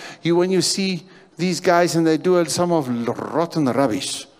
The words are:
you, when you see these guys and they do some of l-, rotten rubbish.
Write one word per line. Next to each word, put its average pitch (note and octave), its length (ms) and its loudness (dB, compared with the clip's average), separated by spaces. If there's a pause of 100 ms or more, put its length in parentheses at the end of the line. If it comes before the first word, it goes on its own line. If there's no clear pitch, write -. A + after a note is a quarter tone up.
(220)
you, E3+ 140 0
when F3+ 160 2
you F3+ 100 2
see F#3+ 460 -2 (300)
these E3+ 220 -2
guys F3 360 2
and E3 100 4
they D#3+ 120 4
do F3 280 2
some F3 260 -2
of D#3 160 0
l-, A#2 280 -4
rotten C#3+ 500 -2
rubbish. A#2+ 640 -2 (120)